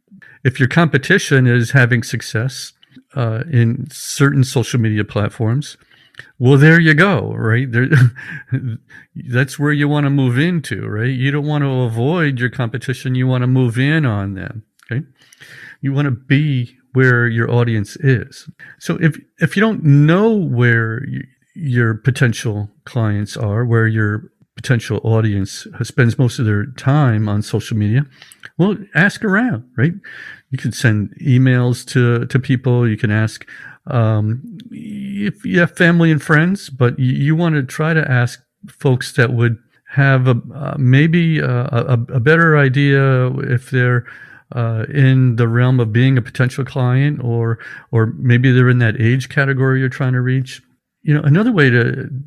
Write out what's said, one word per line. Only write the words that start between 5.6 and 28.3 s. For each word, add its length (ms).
well, 200
there 220
you 140
go, 400
right? 360
There, 160
<laughs> 800
that's 280
where 140
you 160
wanna 220
move 280
into, 480
right? 240
You 200
don't 160
wanna 380
avoid 540
your 120
competition. 640
You 120
wanna 200
move 320
in 260
on 300
them, 300
okay? 140
You 120
wanna 180
be 680
where 340
your 240
audience 460
is. 520
So 220
if, 160
if 180
you 40
don't 220
know 520
where 760
y-, 100
your 400
potential 760
clients 520
are, 280
where 220
your 440
potential 480
audience 600
spends 360
most 200
of 60
their 280
time 580
on 100
social 380
media, 260